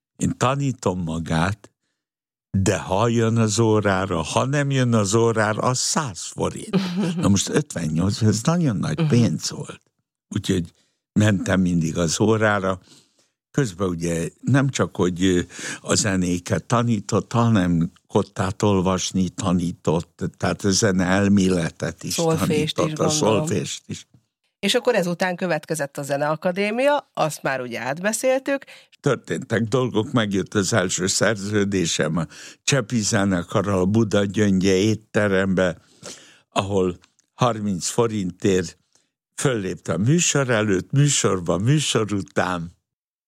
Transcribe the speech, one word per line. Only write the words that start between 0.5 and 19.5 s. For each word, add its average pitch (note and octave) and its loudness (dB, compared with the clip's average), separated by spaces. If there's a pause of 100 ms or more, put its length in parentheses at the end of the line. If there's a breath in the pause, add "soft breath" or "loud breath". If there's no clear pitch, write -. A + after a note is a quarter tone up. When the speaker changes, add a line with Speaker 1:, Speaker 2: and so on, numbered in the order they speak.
Speaker 1:
magát, E2 -2 (840)
de F#2+ 2
ha F#2 0
jön A2+ 2
az A2 0
órára, G2 2
ha A2+ -2
nem C#3+ -2
jön B2+ 2
az G#2 0
órára, A2 2
az B2 0
száz B2+ -4
forint." - -6 (240)
Speaker 2:
<laughs> F3+ -2
Speaker 1:
Na - 0
most G2 2
ötvennyolc, F2+ -2
ez A2 2
nagyon D#3+ 0
nagy D#2 -4
Speaker 2:
Mhm. D#3+ 0
Speaker 1:
pénz - 2
volt. - -12 (540)
Úgyhogy F#2 -2 (400)
mentem G2 2
mindig E2 0
az E2+ 0
órára. G#2 2 (720 soft breath)
Közben G2+ -2
ugye E2+ -2 (120)
nem C3+ 2
csak, G2+ -2
hogy, F2+ 0
ö, F#2 4 (400 loud breath)
a G2 -2
zenéket F#2 -2
tanított, A#2 0
hanem F2+ 2 (160)
kottát - -2
olvasni F#2+ 2
tanított, F2 -2 (140)